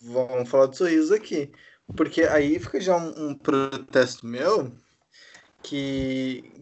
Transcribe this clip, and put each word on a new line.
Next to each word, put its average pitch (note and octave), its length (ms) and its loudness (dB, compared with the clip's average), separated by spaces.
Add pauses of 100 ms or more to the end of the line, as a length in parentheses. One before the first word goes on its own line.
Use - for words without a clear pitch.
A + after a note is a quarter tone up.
Não, A#2+ 260 -2
vamos B2 220 -4
falar C3+ 180 6
de C3 100 -10
Sorrisos D#3+ 360 2
aqui. E3+ 360 -2 (460)
Porque D#3+ 280 0
aí D3+ 360 2
fica - 220 -6
já F#3 160 2
um, D#3+ 320 -6
um C#3+ 60 -8
protesto C3+ 920 0
meu, C#3 420 0 (920)
que, C3 840 -4 (180)